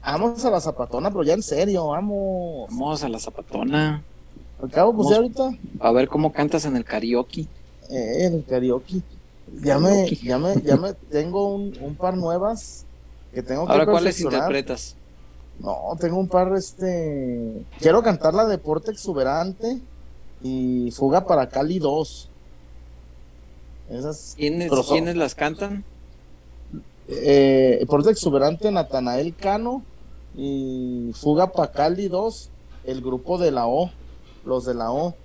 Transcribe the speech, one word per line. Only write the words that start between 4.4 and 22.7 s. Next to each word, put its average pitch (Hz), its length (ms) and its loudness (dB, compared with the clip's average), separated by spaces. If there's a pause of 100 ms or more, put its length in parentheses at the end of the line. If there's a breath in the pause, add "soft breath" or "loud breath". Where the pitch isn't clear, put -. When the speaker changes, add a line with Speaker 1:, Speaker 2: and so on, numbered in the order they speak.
Speaker 1:
Al 131 80 -8
cabo, 190 240 4
pues, 143 160 2
Speaker 2:
Vamos 226 240 4
Speaker 1:
ya 269 100 -2
ahorita. 262 140 -4 (220)
Speaker 2:
a 117 120 4
ver 127 160 4
cómo 151 240 2
cantas 151 320 0
en 135 120 -2
el 117 80 -2
karaoke. 120 580 -2 (480)
Speaker 1:
Eh, 127 360 0
en 170 80 2
el 151 100 -2
karaoke. 127 560 0 (600)
Ya 143 160 4
me, 165 120 6
Speaker 2:
Karaoke. 196 260 4
Speaker 1:
ya 123 220 -2
me, 180 240 2
ya 135 140 4
me 185 160 -2
<laughs> - 180 -16
tengo 180 440 -2
un, 202 260 -8
un 143 140 -8
par 180 220 -2
nuevas 185 680 -2 (480)
que 127 100 -6
tengo 139 240 -2
que - 60 2
Speaker 2:
Ahora, 151 120 6
¿cuáles 175 320 4
Speaker 1:
perfeccionar. 139 220 0 (100)
Speaker 2:
interpretas? 135 480 -4 (640)
Speaker 1:
No, 98 160 -4 (240)
tengo 175 200 0
un 190 100 0
par, 185 260 2
este, 143 1080 -4 (160)
quiero 175 220 6
cantar 165 320 2
la 214 100 4
de 202 140 0
Porte 156 320 -2
Exuberante 185 880 -4 (640)
y 127 500 -2
Fuga 156 340 2
para 147 220 4
Cali 156 300 -2
dos. 151 500 -2 (1600)